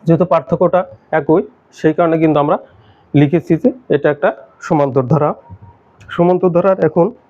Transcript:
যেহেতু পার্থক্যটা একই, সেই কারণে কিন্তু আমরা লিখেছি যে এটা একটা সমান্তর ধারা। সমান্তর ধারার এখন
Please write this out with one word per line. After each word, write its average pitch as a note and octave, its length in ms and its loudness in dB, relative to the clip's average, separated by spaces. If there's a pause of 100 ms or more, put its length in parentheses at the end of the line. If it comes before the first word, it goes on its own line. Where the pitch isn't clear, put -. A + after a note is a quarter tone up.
যেহেতু E3 280 2
পার্থক্যটা F3 480 0 (320)
একই, D#3 300 0 (300)
সেই D#3 220 -2
কারণে E3 240 0
কিন্তু D#3 220 2
আমরা D3+ 160 0 (580)
লিখেছি D3 420 2
যে G3 120 -2 (260)
এটা - 160 0
একটা F3+ 180 -2 (320)
সমান্তর C#3 520 -2
ধারা। D3 180 0 (720)
সমান্তর F3+ 500 0
ধারার F#3+ 340 0
এখন E3+ 220 0 (240)